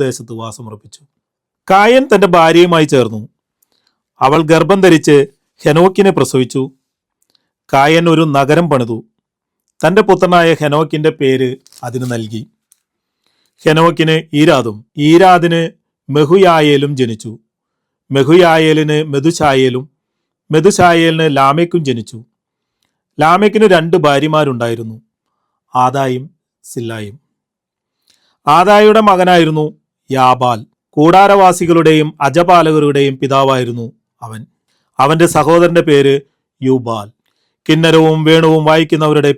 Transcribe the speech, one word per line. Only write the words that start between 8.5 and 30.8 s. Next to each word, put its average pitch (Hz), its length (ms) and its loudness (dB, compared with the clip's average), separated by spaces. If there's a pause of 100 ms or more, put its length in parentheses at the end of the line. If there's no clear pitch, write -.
പണിതു. 120 280 -4 (840)
തൻ്റെ 180 280 0
പുത്രനായ 180 400 2 (120)
ഹെനോക്കിൻ്റെ 151 500 -2
പേര് 131 380 -2 (380)
അതിന് 123 260 -10
നൽകി. 110 280 -10 (1200)
ഹെനോക്കിന് 160 520 0 (240)
ഈരാദും 127 360 0 (320)
ഈരാദിന് 170 520 2 (480)
മെഹുയായേലും 151 920 0
ജനിച്ചു. 113 320 -8 (800)
മെഹുയായേലിന് 156 880 2 (140)
മെതുശായേലും 139 720 -2 (640)
മെതുശായേലിന് 165 760 0 (100)
ലാമെക്കും 165 520 0
ജനിച്ചു. 117 300 -10 (1000)
ലാമെക്കിന് 202 560 2
രണ്ട് 165 300 0
ഭാര്യമാരുണ്ടായിരുന്നു, 131 920 -2 (800)
ആദായും 127 500 -2 (400)
സില്ലായും. 113 520 -14 (1300)
ആദായുടെ 208 640 4
മകനായിരുന്നു 175 580 2 (440)
യാബാൽ. 127 480 0 (380)